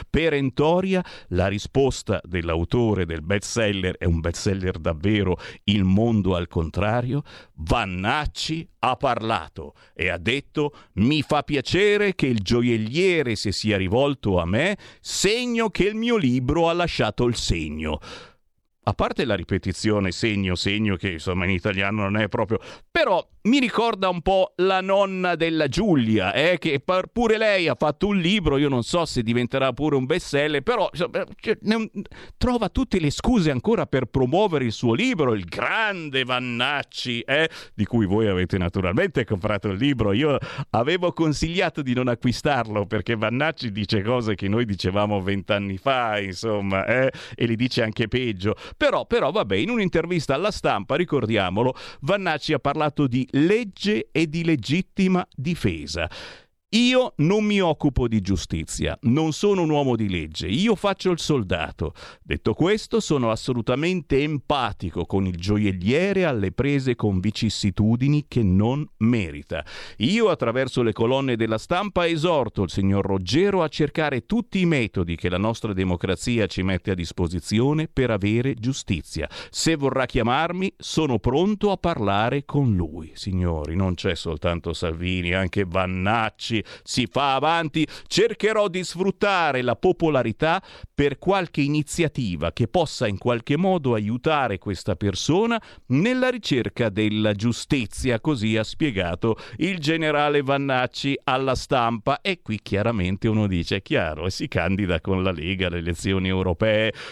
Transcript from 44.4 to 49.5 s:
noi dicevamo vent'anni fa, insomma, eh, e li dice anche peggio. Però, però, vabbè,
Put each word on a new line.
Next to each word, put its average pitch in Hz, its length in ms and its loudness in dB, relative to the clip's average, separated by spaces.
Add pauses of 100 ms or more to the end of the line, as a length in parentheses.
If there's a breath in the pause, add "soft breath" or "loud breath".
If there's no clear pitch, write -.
noi 117 180 2
dicevamo 101 560 0
vent'anni 98 560 -2
fa, 120 420 0
insomma, 98 640 -2
eh, 127 260 2 (240 loud breath)
e 120 100 -2
li 117 100 0
dice 123 260 0
anche 110 260 0
peggio. 107 480 -2 (200 loud breath)
Però, 202 320 0
però, 208 240 2
vabbè, 110 240 0